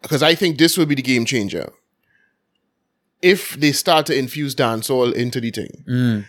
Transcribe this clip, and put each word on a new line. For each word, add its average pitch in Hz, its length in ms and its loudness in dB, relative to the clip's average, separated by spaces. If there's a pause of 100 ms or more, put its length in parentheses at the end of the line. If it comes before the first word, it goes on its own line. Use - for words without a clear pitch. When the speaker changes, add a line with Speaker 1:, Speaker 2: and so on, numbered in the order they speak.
Speaker 1:
'cause 143 200 -2
I 160 120 4
think 160 240 -2
this 165 180 4
will 165 100 2
be 147 80 0
the 135 80 -4
game 120 220 0
changer, 110 460 -4 (1500)
if 180 320 2
they 143 180 2
start 156 340 2
to 151 100 0
infuse 139 380 -4
dancehall 123 580 0
into 120 280 -2
the 117 100 -4
thing. - 380 -12
Speaker 2:
Mm. 120 400 0